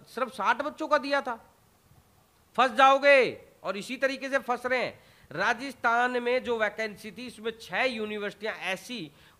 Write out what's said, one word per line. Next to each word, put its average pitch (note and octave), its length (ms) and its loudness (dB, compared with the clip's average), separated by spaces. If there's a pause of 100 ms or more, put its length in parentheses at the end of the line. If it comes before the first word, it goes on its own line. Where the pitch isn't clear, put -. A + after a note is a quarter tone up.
सिर्फ A#3 260 -6
साठ A3+ 300 0
बच्चों D4+ 260 -6
का D4 100 4
दिया C#4 220 -2
था। B3 140 -6 (1200)
फंस B3+ 160 4
जाओगे। C4+ 640 6 (240)
और F#3+ 140 -6
इसी A#3 200 -8
तरीके C4+ 320 -4
से C4+ 120 0
फंस A#3+ 260 -4
रहे B3+ 120 0
हैं। E3 200 -4 (320)
राजस्थान A#3+ 920 0
में B3 220 0
जो A#3 140 -2
वैकेंसी G#3+ 520 -4
थी A3 160 -14
इसमें A3 340 -8
छह F#3+ 240 -4
यूनिवर्सिटियां G#3+ 720 -6 (120)
ऐसी, F#3 440 -8 (300)